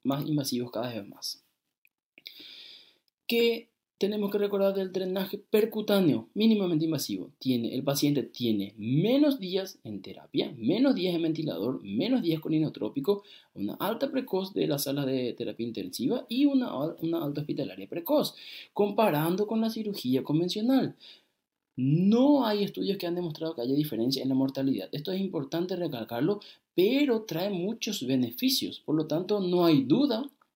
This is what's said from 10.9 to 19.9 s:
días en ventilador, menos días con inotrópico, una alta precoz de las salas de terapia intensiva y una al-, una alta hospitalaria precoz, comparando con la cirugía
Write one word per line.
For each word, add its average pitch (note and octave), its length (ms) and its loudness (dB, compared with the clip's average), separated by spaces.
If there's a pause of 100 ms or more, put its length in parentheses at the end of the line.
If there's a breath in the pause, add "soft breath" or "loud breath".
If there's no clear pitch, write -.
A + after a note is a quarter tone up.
días F3+ 200 0
en E3 60 -2
ventilador, C#3 600 -2
menos F3+ 400 -2
días D#3+ 180 0
con - 120 -2
inotrópico, D#3 680 -2 (300 loud breath)
una G2 220 -8
alta A3+ 360 -4
precoz F#3+ 420 -4
de E3 140 0
las C#3+ 160 -2
salas C#3+ 220 -4
de B2+ 280 -2
terapia A2+ 320 -8
intensiva A2+ 640 -4
y C4 180 2
una C4+ 260 2
al-, D3+ 280 -4
una E3 240 -2
alta D3 180 -4
hospitalaria F#2+ 460 -6
precoz, G3 480 0 (380 loud breath)
comparando G3 760 2
con A3+ 140 0
la A3+ 80 0
cirugía G3+ 540 -2